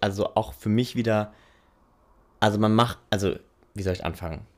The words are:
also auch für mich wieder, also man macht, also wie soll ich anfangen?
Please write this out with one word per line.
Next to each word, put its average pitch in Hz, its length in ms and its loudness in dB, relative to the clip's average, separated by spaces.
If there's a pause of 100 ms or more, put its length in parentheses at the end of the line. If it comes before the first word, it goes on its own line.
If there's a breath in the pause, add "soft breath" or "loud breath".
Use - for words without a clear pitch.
also 98 360 0
auch 104 180 -2
für - 140 -6
mich 120 280 0
wieder, 107 360 0 (1080 soft breath)
also 104 180 2
man 107 160 4
macht, 120 240 2 (120)
also 98 260 0 (380)
wie 101 80 -6
soll 92 120 -2
ich - 100 -10
anfangen? 82 420 -8 (120)